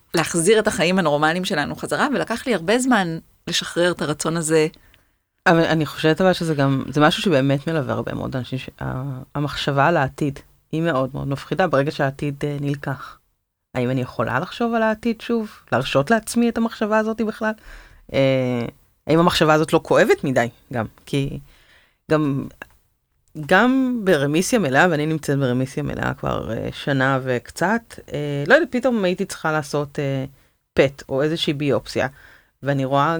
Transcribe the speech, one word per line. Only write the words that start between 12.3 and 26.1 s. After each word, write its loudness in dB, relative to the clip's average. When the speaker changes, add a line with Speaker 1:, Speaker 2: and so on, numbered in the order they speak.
Speaker 2:
אה, -4
נלקח. -6
האם 0
אני 0
יכולה -2
לחשוב -4
על 0
העתיד -2
שוב? -4
להרשות 0
לעצמי 0
את -4
המחשבה -2
הזאת -2
בכלל? -4
אה, 2
האם 4
המחשבה 4
הזאת 2
לא 6
כואבת 4
מדי 2
גם? -2
כי -4
גם, 0
גם 2
ברמיסיה 2
מלאה, 4
ואני 0
נמצאת -2
ברמיסיה -2
מלאה -4